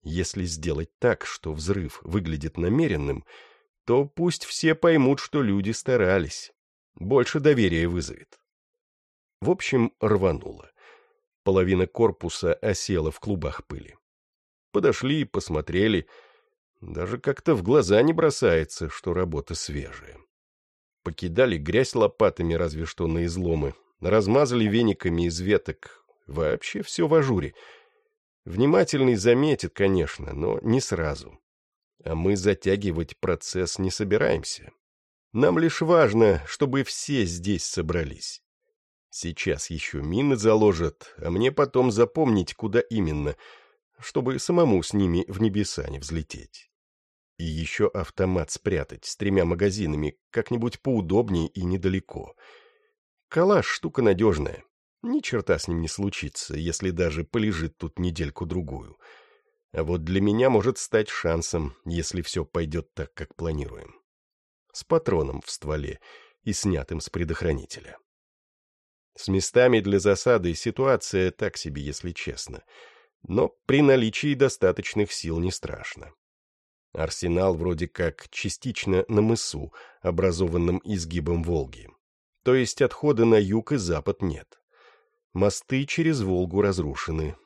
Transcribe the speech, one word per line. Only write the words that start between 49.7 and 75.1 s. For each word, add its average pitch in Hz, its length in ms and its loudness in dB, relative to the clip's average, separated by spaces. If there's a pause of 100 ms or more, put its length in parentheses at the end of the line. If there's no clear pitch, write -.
как-нибудь 117 500 -4
поудобнее 98 680 0
и 92 160 -8
недалеко. 92 720 -4 (920)
Калаш — 175 380 4
штука - 360 -2
надежная. 98 600 2 (400)
Ни 254 180 -2
черта 95 380 0
с - 100 -8
ним 85 120 -2
не 80 80 -4
случится, - 680 -6
если 82 340 -4
даже 82 340 -2
полежит 90 540 -2
тут 78 200 -8
недельку-другую. 82 1000 -6 (760)
А 80 120 -4
вот 82 200 -2
для 92 160 0
меня 110 300 2
может 113 280 2
стать 110 300 0
шансом, 82 760 -2
если 85 380 -6
все 82 220 -6
пойдет 82 500 -6
так, - 200 -10
как - 220 -14
планируем. 78 580 -8 (800)
С - 120 -16
патроном 80 580 0
в - 80 -18
стволе 76 500 -8 (420)
и 110 100 -4
снятым 85 480 -2
с - 80 -12
предохранителя. 82 920 -4 (1160)
С - 120 -10
местами 117 520 4
для 101 180 2
засады 95 560 4
ситуация 110 760 0
так 95 260 -6
себе, 71 260 -8
если 73 300 -8
честно. - 520 -12 (580)
Но - 260 0 (180)
при 139 160 4
наличии 135 520 4
достаточных 104 800 0